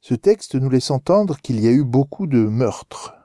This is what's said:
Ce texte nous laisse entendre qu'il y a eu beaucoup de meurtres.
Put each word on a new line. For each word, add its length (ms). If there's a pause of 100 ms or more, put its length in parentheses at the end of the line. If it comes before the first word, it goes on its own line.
Ce 120
texte 400
nous 140
laisse 220
entendre 480
qu'il 220
y 60
a 40
eu 120
beaucoup 440
de 180
meurtres. 720 (100)